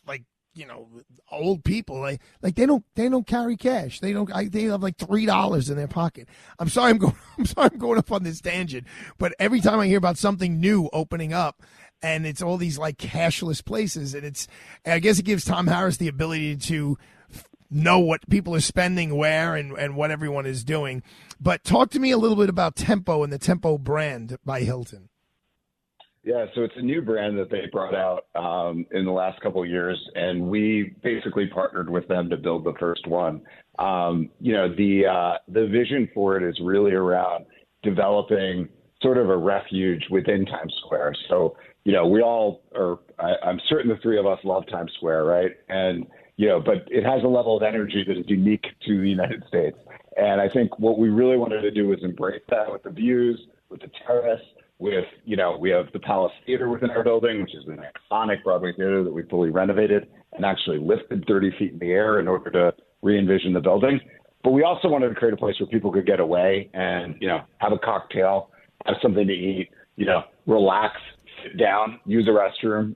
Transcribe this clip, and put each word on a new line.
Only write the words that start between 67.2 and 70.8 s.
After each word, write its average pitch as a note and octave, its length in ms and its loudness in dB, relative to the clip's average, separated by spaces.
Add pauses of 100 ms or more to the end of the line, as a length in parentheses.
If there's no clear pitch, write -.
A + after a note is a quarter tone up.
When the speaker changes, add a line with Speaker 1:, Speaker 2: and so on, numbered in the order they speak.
Speaker 2:
you G2 60 -4
know, E2 140 -2 (180)
have G#2 140 0
a G2+ 60 2
cocktail, G2 720 0 (340)
have G2+ 180 0
something G2+ 240 2
to G2 60 0
eat, F#2 380 -4 (260)
you G2+ 100 -2
know, F2+ 160 2 (240)
relax, G#2+ 480 4 (480)